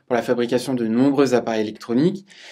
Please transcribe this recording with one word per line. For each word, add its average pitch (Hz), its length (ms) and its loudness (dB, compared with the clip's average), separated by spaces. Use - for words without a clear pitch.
pour 123 100 -2
la 117 60 0
fabrication 123 520 -2
de 117 140 -2
nombreux 131 460 2
appareils 113 260 0
électroniques, 120 680 -2